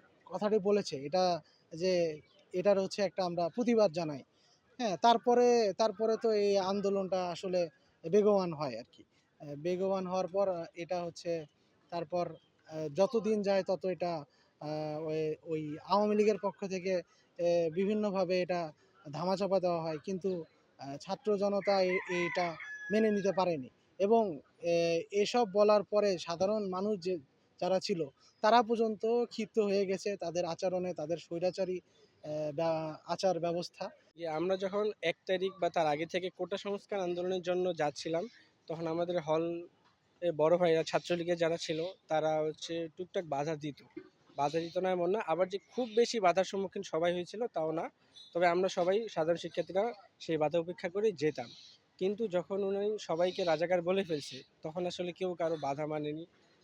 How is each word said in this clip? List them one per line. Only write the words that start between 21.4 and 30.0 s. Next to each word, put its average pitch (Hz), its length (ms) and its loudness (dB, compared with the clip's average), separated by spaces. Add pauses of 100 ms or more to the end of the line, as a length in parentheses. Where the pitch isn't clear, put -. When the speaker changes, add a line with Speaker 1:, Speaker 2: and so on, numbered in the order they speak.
Speaker 1:
এ-, 185 160 2 (100)
এইটা 175 480 -2 (340)
মেনে 214 200 4
নিতে 196 200 0
পারেনি 165 380 0 (300)
এবং, 202 400 2 (220)
এ, 170 500 2
এসব 208 420 2
বলার 208 300 6
পরে 202 340 2
সাধারণ 190 520 -2
মানুষ 196 300 -2
যে 180 180 -4 (440)
যারা 180 180 2
ছিল, 170 260 -2 (360)
তারা 226 220 6
পর্যন্ত 226 600 0
ক্ষিপ্ত - 340 -6
হয়ে 202 260 2
গেছে 196 320 -4